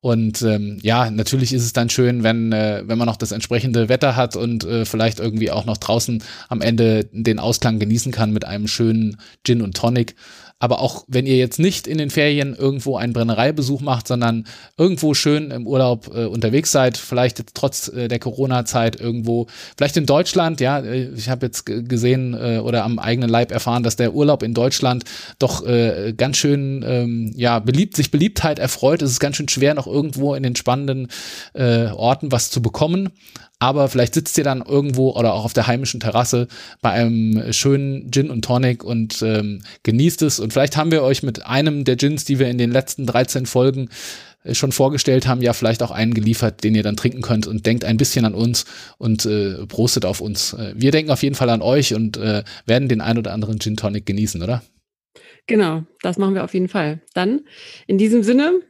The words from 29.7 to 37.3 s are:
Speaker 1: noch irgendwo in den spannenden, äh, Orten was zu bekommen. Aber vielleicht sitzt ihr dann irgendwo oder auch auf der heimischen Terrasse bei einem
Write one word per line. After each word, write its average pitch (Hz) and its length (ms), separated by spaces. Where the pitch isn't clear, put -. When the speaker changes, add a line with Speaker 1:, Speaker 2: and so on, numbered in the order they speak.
Speaker 1:
noch 135 140
irgendwo 143 460
in 135 100
den 123 120
spannenden, 131 540
äh, 117 340
Orten 131 440
was 120 200
zu 127 100
bekommen. 170 480
Aber 139 280
vielleicht 123 280
sitzt - 220
ihr 156 60
dann 131 180
irgendwo 135 500
oder 117 220
auch 107 120
auf 113 80
der 117 140
heimischen 123 340
Terrasse 120 480
bei 120 80
einem 113 640